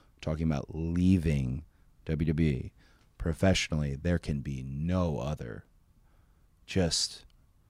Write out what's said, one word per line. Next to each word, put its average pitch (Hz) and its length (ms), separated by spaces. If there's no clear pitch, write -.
talking 78 240
about 76 200
leaving 80 880
W 78 220
W 80 220
E. 65 220
Professionally, 78 800
there 85 240
can 73 220
be 65 260
no 82 520
other - 460
just - 600